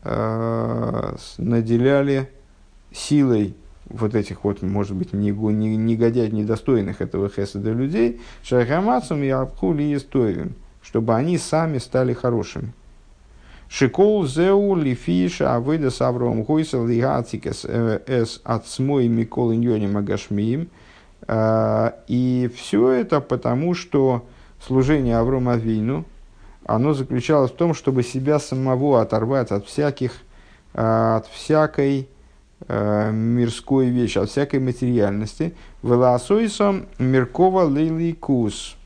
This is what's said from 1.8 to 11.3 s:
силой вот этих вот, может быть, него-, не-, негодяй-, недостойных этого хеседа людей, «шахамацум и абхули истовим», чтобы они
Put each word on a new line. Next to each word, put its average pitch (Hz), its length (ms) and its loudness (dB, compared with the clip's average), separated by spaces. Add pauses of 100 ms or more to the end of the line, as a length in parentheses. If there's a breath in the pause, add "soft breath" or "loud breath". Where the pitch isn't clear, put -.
силой 120 640 2 (300)
вот 110 280 -4
этих 101 300 -4
вот, 101 180 -2
может 98 360 -2
быть, - 160 -6
него-, 104 380 0
не-, 107 260 0
негодяй-, 113 540 0
недостойных 107 680 -2
этого 98 300 -4
хеседа 101 420 -6
людей, 127 480 -2 (240 loud breath)
«шахамацум 156 800 0
и 135 60 -2
абхули 147 680 -2
истовим», 127 580 -2 (280)
чтобы 113 340 0
они 156 220 0